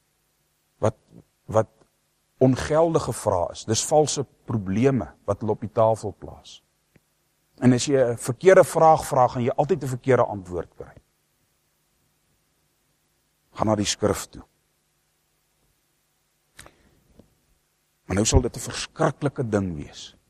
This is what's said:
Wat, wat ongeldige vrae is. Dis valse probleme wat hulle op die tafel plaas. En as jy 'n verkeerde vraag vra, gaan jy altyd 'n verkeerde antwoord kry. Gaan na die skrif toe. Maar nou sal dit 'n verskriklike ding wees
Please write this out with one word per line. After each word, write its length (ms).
Wat, 180
wat 240
ongeldige 760
vrae 380
is. 140
Dis 200
valse 400
probleme 680
wat 140
hulle 120
op 100
die 120
tafel 460
plaas. 440
En 160
as 100
jy 140
'n 180
verkeerde 460
vraag 420
vra, 220
gaan 160
jy 80
altyd 320
'n 40
verkeerde 380
antwoord 500
kry. 200
Gaan 160
na 80
die 100
skrif 400
toe. 180
Maar 100
nou 100
sal 160
dit 140
'n 40
verskriklike 880
ding 260
wees 400